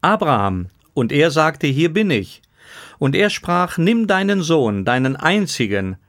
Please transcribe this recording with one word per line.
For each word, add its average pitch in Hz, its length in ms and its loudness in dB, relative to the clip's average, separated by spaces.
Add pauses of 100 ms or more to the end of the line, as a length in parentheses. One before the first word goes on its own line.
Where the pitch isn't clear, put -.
‚Abraham.‘ 113 640 0 (260)
Und 120 180 -2
er 151 220 2
sagte: 156 340 0
‚Hier 151 260 0
bin 202 200 0
ich.‘ 101 300 -4 (580)
Und 139 160 0
er 202 140 2
sprach: 175 460 -2
‚Nimm 220 300 2
deinen 196 360 0
Sohn, 123 420 0
deinen 131 320 0
einzigen 104 800 -2 (120)